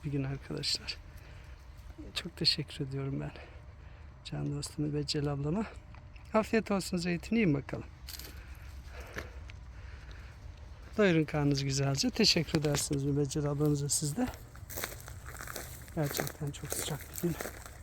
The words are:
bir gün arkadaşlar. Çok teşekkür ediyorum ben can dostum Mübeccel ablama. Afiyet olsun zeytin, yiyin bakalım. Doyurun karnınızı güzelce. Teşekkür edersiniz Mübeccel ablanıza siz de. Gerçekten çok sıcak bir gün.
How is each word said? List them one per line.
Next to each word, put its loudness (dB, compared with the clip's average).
bir -2
gün 2
arkadaşlar. -2
Çok -6
teşekkür 0
ediyorum -2
ben -4
can -2
dostum -2
Mübeccel 0
ablama. 2
Afiyet 6
olsun 2
zeytin, 2
yiyin 8
bakalım. -4
Doyurun 10
karnınızı 4
güzelce. 4
Teşekkür 6
edersiniz 2
Mübeccel 4
ablanıza 4
siz 2
de. 4
Gerçekten -2
çok -6
sıcak -2
bir -2
gün. 0